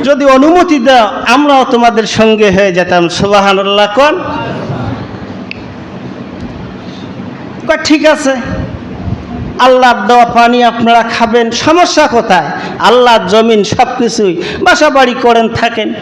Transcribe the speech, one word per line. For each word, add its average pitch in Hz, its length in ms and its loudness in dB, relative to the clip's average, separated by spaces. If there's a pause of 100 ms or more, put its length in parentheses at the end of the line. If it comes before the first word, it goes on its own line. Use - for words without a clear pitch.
যদি 285 220 0
অনুমতি 302 540 4
দাও 240 320 4 (160)
আমরাও 269 360 4
তোমাদের 233 400 2
সঙ্গে 214 480 2
হয়ে 190 200 2
যেতাম।" 175 380 0
সুবহানাল্লাহ 196 840 2
কোন? 302 240 2 (3500)
কয়, 311 160 -2
"ঠিক 294 220 0
আছে, 269 300 0 (1200)
আল্লাহর 247 480 4
দেওয়া 240 180 6
পানি 240 380 2
আপনারা 233 400 2
খাবেন, 226 480 -2
সমস্যা 320 560 2
কোথায়? 185 400 0 (320)
আল্লাহর 226 480 4
জমিন 220 360 2
সব 254 240 0 (100)
কিছুই, 196 440 -2 (200)
বাসা 302 280 2
বাড়ি 262 320 2
করেন, 233 280 2
থাকেন।" 226 520 -4